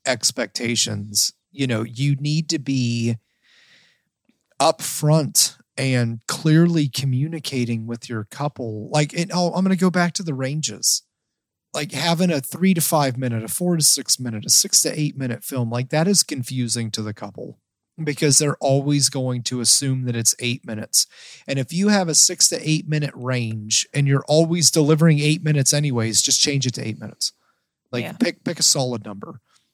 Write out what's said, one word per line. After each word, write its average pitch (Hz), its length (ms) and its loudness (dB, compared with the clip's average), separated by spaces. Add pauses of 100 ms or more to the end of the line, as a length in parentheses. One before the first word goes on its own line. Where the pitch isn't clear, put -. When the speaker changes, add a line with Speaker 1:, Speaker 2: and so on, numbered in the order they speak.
Speaker 1:
expectations, 113 1300 -2 (200)
you 139 140 -4
know, 113 160 0
you 131 340 -2
need 151 340 -2
to 160 80 0
be 120 580 0 (1400)
upfront - 960 2 (200)
and 123 500 0
clearly 160 600 4
communicating 127 1000 -2
with 117 220 -10
your 110 160 -6
couple. 113 680 -8
Like, 151 240 0
and, 170 180 -2
oh, 175 220 0
I'm 185 100 0
gonna 190 120 2
go 180 140 2
back 175 240 2
to 202 80 -8
the 160 120 -4
ranges. 131 680 -2 (720)
Like, 147 180 -4
having 170 380 2
a 147 100 0
three 185 340 0
to 165 60 -2
five 139 360 0
minute, 120 280 -2
a 110 40 -10
four 175 280 0
to 151 60 0
six - 360 2
minute, 117 260 -6
a - 60 -2
six - 320 4
to - 180 -4
eight 139 160 -2
minute 127 280 -6
film, 120 260 -4
like, 123 200 -4
that 160 180 2
is 202 140 4
confusing 120 720 -4
to 110 100 -4
the 104 120 -6
couple - 440 -14 (440)
because 147 360 2
they're 147 200 0
always 139 500 2
going 127 340 -4
to 123 180 -4
assume 131 440 0
that 120 120 -2
it's 113 220 2
eight 123 260 -4
minutes. - 420 -2 (400)
And 135 120 -2
if 131 140 -4
you 190 160 0
have 196 200 4
a 151 60 0
six - 340 2
to 156 200 -4
eight 156 200 0
minute 147 260 -2
range 113 800 -2
and 143 160 2
you're 139 200 4
always 165 420 4
delivering 156 480 6
eight 151 240 0
minutes 147 320 2
anyways, 120 480 0
just - 180 0
change 139 260 0
it 120 80 -2
to 123 120 -8
eight 107 120 -6
minutes. - 340 -8 (600)
Like, 120 120 -4
Speaker 2:
Yeah. 180 80 -10
Speaker 1:
pick, - 320 -4
pick 170 160 -6
a - 20 -6
solid 127 420 0
number. 101 360 -16 (320)